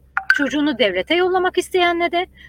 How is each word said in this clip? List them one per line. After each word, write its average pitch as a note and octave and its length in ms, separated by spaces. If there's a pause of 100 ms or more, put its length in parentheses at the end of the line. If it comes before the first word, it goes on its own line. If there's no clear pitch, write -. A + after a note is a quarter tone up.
(340)
çocuğunu C#4+ 440
devlete G3 360
yollamak F#4 440
isteyenle F4 540
de, F4 140 (220)